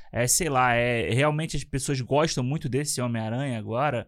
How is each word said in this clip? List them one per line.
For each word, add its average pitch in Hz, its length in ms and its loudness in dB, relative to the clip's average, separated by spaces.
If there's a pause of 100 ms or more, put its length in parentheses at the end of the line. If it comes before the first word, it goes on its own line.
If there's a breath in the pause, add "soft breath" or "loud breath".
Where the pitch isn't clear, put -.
(140)
É, 120 140 0
sei 170 200 2
lá, 127 280 4
é, 117 360 2
realmente 151 460 0
as 135 80 -4
pessoas 135 340 -2
gostam 139 420 2
muito 135 280 -2
desse 135 320 -2
Homem-Aranha 117 580 -2
agora, 117 480 -2